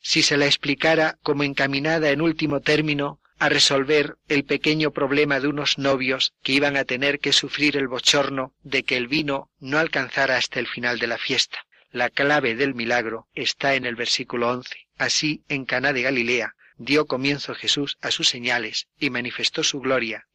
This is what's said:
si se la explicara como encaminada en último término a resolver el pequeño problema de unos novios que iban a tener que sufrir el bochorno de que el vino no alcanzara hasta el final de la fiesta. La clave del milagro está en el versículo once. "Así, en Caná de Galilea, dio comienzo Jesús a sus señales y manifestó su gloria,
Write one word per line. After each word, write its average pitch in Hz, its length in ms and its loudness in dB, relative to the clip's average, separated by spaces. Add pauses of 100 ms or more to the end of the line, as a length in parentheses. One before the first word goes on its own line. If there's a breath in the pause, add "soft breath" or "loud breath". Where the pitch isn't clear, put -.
si - 220 2
se 147 140 2
la 143 80 4
explicara 156 760 2
como 147 220 0
encaminada 143 680 0
en 143 100 0
último 156 400 0
término 151 580 0 (200)
a 151 100 2
resolver 143 640 4 (140)
el 143 160 2
pequeño 151 460 0
problema 143 500 2
de 139 80 0
unos 143 280 -2
novios 131 560 0 (100)
que 135 100 0
iban 143 240 2
a 131 80 0
tener 139 340 0
que 139 140 0
sufrir 143 420 0
el 135 120 0
bochorno 135 760 -2
de 135 200 -2
que - 120 -2
el 123 120 -2
vino 139 520 -4
no 139 200 -2
alcanzara 135 580 0
hasta 120 220 -4
el 117 80 -4
final 120 300 -4
de 113 100 -2
la 113 100 -4
fiesta. - 480 -4 (260 soft breath)
La 123 180 0
clave 139 460 2
del 135 180 0
milagro 113 640 -2
está 135 400 0
en 127 100 -2
el 120 100 -4
versículo 120 540 -2
once. - 380 -6 (100)
"Así, 151 520 -2
en 135 160 -4
Caná 127 280 0
de 123 100 0
Galilea, 120 520 0 (220 soft breath)
dio 143 280 2
comienzo 135 500 -2
Jesús - 460 -2
a 135 100 -6
sus - 160 0
señales 120 600 -2 (120)
y 143 100 -2
manifestó 123 540 -4
su 147 160 -2
gloria, 120 560 -2